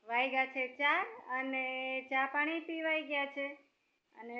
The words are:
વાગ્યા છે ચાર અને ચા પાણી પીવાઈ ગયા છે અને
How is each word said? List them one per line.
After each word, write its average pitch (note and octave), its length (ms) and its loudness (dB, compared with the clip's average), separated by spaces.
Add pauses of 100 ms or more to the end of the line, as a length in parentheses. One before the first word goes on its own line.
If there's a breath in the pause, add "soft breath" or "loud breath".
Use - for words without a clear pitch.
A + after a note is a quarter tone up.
(160)
વાગ્યા C4 400 2
છે C4 80 0 (160)
ચાર D#4+ 260 4 (320)
અને C4 260 -2 (460)
ચા C4+ 240 4
પાણી D#4+ 340 0
પીવાઈ D#4+ 440 0
ગયા C#4 240 0
છે C#4 100 -2 (720)
અને A#3 220 -10